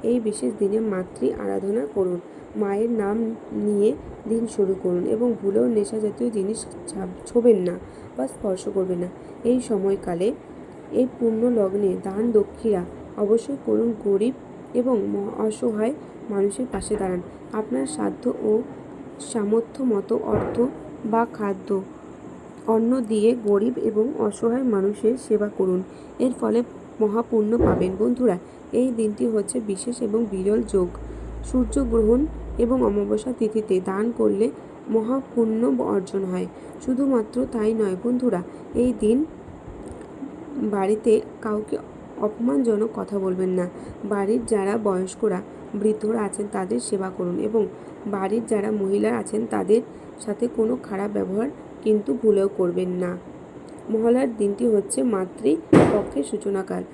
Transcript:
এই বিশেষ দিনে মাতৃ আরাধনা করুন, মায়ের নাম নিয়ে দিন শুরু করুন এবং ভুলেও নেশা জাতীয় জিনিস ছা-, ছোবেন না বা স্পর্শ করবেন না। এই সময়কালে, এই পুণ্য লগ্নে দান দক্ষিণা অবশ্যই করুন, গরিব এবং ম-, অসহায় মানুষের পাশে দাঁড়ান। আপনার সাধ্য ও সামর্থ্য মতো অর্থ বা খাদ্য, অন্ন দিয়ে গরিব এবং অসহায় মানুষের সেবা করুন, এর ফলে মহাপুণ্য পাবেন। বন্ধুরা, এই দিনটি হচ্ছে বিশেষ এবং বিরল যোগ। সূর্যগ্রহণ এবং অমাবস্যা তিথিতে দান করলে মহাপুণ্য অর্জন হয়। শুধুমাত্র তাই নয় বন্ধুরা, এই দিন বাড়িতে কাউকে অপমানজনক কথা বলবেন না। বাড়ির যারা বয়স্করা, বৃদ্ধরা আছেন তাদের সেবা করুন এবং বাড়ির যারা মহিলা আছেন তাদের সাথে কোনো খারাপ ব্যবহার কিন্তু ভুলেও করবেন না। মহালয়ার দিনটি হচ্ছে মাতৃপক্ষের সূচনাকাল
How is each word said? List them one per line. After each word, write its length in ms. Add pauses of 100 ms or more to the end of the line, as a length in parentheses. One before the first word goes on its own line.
এই 160
বিশেষ 400
দিনে 200
মাতৃ 540
আরাধনা 500 (100)
করুন, 260 (360)
মায়ের 360
নাম 260 (360)
নিয়ে 360 (400)
দিন 180
শুরু 260 (100)
করুন 220
এবং 280
ভুলেও 340
নেশা 320
জাতীয় 300
জিনিস 300 (280)
ছা-, 280 (100)
ছোবেন 340
না 160 (380)
বা 140
স্পর্শ 420
করবেন 300
না। 100 (340)
এই 180
সময়কালে, 680 (640)
এই 140 (140)
পুণ্য 220 (180)
লগ্নে 320 (120)
দান 280
দক্ষিণা 500 (360)
অবশ্যই 480
করুন, 240 (140)
গরিব 300 (400)
এবং 220 (120)
ম-, 300
অসহায় 560 (360)
মানুষের 420
পাশে 240
দাঁড়ান। 260 (320)
আপনার 320
সাধ্য 380 (200)
ও 80 (680)
সামর্থ্য 640
মতো 300 (120)
অর্থ 300 (500)
বা 180 (100)
খাদ্য, 360 (960)
অন্ন 240 (100)
দিয়ে 280 (160)
গরিব 320
এবং 280 (140)
অসহায় 440
মানুষের 540
সেবা 400
করুন, 220 (400)
এর 200
ফলে 200 (400)
মহাপুণ্য 580
পাবেন। 420
বন্ধুরা, 380 (340)
এই 200
দিনটি 360
হচ্ছে 320
বিশেষ 420
এবং 180 (120)
বিরল 320
যোগ। 260 (540)
সূর্যগ্রহণ 760 (380)
এবং 260
অমাবস্যা 500
তিথিতে 460
দান 320
করলে 340 (440)
মহাপুণ্য 720 (220)
অর্জন 400
হয়। 240 (340)
শুধুমাত্র 560 (140)
তাই 220
নয় 300
বন্ধুরা, 380 (340)
এই 240
দিন 180 (1500)
বাড়িতে 500 (280)
কাউকে 340 (460)
অপমানজনক 760
কথা 240
বলবেন 300
না। 160 (380)
বাড়ির 420
যারা 320
বয়স্করা, 600 (340)
বৃদ্ধরা 480
আছেন 300
তাদের 280
সেবা 300
করুন 300
এবং 220 (460)
বাড়ির 380
যারা 260
মহিলা 460
আছেন 280
তাদের 360 (380)
সাথে 280
কোনো 260 (100)
খারাপ 280
ব্যবহার 380 (320)
কিন্তু 320
ভুলেও 340
করবেন 420
না। 220 (800)
মহালয়ার 480
দিনটি 300
হচ্ছে 360
মাতৃপক্ষের 1200
সূচনাকাল 580 (120)